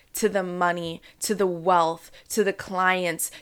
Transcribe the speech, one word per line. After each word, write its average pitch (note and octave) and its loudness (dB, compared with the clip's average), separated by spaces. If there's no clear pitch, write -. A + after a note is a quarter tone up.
to A3 0
the G3 0
money, F3 -2
to G#3+ -2
the G3 2
wealth, E3+ 2
to G#3+ 0
the G3 2
clients, F#3 0